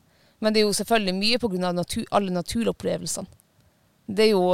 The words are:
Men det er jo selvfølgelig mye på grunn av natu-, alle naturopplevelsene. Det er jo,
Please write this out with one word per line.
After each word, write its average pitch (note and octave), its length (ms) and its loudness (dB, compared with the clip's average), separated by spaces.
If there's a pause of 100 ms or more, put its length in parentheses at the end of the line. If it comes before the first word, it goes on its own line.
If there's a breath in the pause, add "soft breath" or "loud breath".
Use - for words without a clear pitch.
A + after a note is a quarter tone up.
(420)
Men G#3+ 100 0
det G#3+ 80 4
er G#3+ 60 4
jo G3+ 80 0
selvfølgelig G3+ 400 0
mye G#3+ 260 0
på A#3+ 120 -2
grunn F3+ 160 -2
av F3 80 -2
natu-, F3 340 -4
alle G3 240 0
naturopplevelsene. F3+ 920 -4 (840)
Det G#3 180 2
er A3 80 6
jo, F#3 60 4 (140)